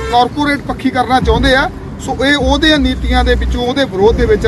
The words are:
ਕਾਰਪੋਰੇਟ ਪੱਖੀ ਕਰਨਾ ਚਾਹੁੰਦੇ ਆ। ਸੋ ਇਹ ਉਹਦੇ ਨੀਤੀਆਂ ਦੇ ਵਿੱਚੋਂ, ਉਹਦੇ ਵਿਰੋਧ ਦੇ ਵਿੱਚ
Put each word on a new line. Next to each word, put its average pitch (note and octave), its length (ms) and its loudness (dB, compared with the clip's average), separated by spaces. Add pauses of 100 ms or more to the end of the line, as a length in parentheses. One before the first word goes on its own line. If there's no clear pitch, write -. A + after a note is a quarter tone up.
(120)
ਕਾਰਪੋਰੇਟ C4+ 460 0
ਪੱਖੀ - 320 -4
ਕਰਨਾ B3+ 300 0
ਚਾਹੁੰਦੇ A#3+ 340 2
ਆ। D4+ 160 0 (300)
ਸੋ - 240 -4
ਇਹ C#4+ 120 4
ਉਹਦੇ C#4+ 400 2
ਨੀਤੀਆਂ B3+ 480 0
ਦੇ B3 100 2
ਵਿੱਚੋਂ, A#3+ 320 -2
ਉਹਦੇ C4 180 0
ਵਿਰੋਧ G3+ 320 2
ਦੇ A#3+ 100 0
ਵਿੱਚ G#3+ 220 2